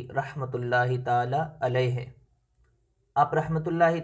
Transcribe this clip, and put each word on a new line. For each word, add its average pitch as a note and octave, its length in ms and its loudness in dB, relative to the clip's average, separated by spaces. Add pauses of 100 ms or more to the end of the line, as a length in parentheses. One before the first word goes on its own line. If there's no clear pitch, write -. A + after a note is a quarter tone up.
(160)
رحمۃ C3 380 -6
اللہ B2 380 2 (120)
تعالی A#2+ 320 0 (240)
علیہ B2+ 320 2
ہے۔ B2 120 -4 (1080)
آپ D3 200 2
رحمۃ D#3+ 320 -2
اللہ E3 380 4